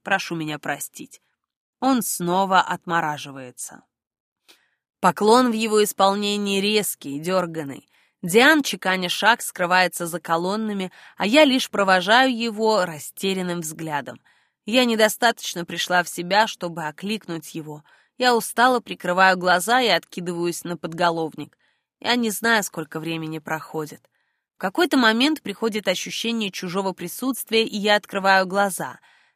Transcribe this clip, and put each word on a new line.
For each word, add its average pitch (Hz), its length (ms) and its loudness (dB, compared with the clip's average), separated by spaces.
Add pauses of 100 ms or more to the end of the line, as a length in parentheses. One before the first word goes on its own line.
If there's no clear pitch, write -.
Прошу 190 340 -4
меня 151 220 -6
простить». - 640 -10 (580)
Он 254 220 2
снова 185 600 2
отмораживается. 147 1200 -6 (1160)
Поклон 220 520 4
в - 20 0
его 214 300 2
исполнении 202 760 0
резкий, 196 600 -2
дерганный. 160 680 -4 (360)
Диан, 262 400 4
чеканя 185 460 -2
шаг, 220 340 0
скрывается 180 640 0
за 165 120 -6
колоннами, 190 720 -2 (260)
а 180 100 -2
я 294 180 6
лишь 254 240 0
провожаю 202 680 4
его 220 480 0
растерянным 180 760 -4
взглядом. 151 600 -8 (460)
Я 247 200 2
недостаточно 220 800 0
пришла 175 360 0
в 170 80 -4
себя, 190 380 2
чтобы 170 400 -8
окликнуть 180 680 -8
его. 151 300 -14 (360)
Я 247 160 4
устало 240 460 2
прикрываю 185 560 2
глаза 180 420 2
и 247 80 0
откидываюсь 175 800 -2
на 175 100 -6
подголовник. 165 840 -4 (440)
Я 240 160 0
не 226 140 -2
знаю, 220 320 0
сколько 160 360 -8
времени 160 400 -6
проходит. 156 720 -10 (480)
В - 20 -
какой-то 294 380 0
момент 247 440 2
приходит 202 460 -4
ощущение 202 640 -4
чужого 190 400 -4
присутствия, 226 720 -4
и - 140 -6
я 208 180 4
открываю 190 500 2
глаза. 180 540 -2 (360)